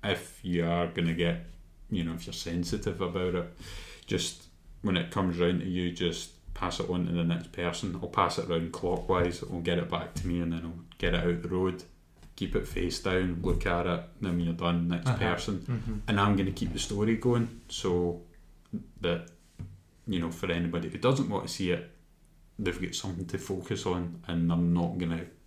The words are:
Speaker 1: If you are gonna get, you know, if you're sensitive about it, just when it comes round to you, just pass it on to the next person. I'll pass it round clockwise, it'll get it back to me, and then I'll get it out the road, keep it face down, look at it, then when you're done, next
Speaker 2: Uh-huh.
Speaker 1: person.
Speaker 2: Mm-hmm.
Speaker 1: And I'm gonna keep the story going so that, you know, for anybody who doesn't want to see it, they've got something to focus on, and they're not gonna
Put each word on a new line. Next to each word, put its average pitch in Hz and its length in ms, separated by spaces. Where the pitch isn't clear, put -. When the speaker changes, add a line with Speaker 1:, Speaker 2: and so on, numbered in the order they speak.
Speaker 1:
If - 400
you 87 220
are 85 220
gonna 85 260
get, 85 320
you 90 140
know, 82 100
if 85 120
you're - 80
sensitive 87 680
about 90 340
it, 85 180
just - 400
when 92 160
it 85 140
comes 92 260
round 87 240
to - 80
you, 90 220
just 87 400
pass - 240
it 87 100
on 90 160
to 85 60
the 85 120
next 85 280
person. 87 500
I'll 87 80
pass 90 300
it 87 100
round 82 240
clockwise, 90 680
it'll 87 180
get 85 160
it 85 140
back 85 240
to 87 120
me, 87 120
and 85 140
then 82 120
I'll 85 200
get 87 160
it 85 100
out 85 200
the 87 60
road, 92 340
keep - 200
it - 120
face 87 320
down, 92 440
look 87 240
at 87 180
it, 85 180
then 87 160
when 85 80
you're 85 100
done, 85 320
next 87 220
Speaker 2:
Uh-huh. 110 100
Speaker 1:
person. 90 400
Speaker 2:
Mm-hmm. 110 360
Speaker 1:
And 104 120
I'm 101 160
gonna 95 160
keep 85 220
the 80 60
story 107 380
going 120 500
so 87 540
that, 85 280
you 95 120
know, 85 120
for 90 200
anybody 85 380
who - 80
doesn't 135 320
want 101 180
to - 60
see 90 160
it, 85 220
they've 92 240
got 90 140
something 90 320
to 98 100
focus 92 480
on, 90 420
and 85 220
they're 85 80
not 85 400
gonna 82 280